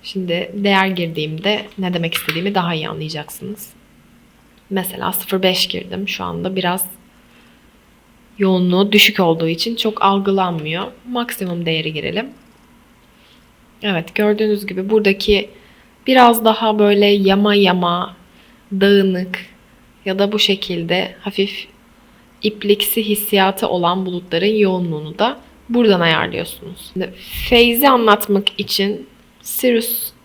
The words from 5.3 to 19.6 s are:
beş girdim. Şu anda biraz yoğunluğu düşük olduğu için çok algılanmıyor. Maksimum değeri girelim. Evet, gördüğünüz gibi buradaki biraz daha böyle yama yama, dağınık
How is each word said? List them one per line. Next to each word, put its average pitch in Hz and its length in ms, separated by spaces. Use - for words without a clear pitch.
beş 180 240
girdim. 190 400
Şu 190 160
anda 180 320
biraz 180 300
yoğunluğu 185 540
düşük 214 280
olduğu 165 280
için 165 280
çok 214 260
algılanmıyor. 185 840
Maksimum 190 540
değeri 160 280
girelim. 175 360
Evet, 175 320
gördüğünüz 208 520
gibi 190 220
buradaki 208 600
biraz 240 380
daha 220 340
böyle 208 260
yama 202 500
yama, 180 600
dağınık 190 720